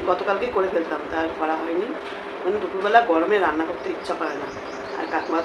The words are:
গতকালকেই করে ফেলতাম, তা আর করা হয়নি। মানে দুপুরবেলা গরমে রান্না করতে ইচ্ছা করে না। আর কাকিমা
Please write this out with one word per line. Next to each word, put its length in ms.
গতকালকেই 480
করে 160
ফেলতাম, 280
তা 100
আর 80
করা 220
হয়নি। 260
মানে 220
দুপুরবেলা 360
গরমে 340
রান্না 240
করতে 260
ইচ্ছা 240
করে 220
না। 60
আর 140
কাকিমা 340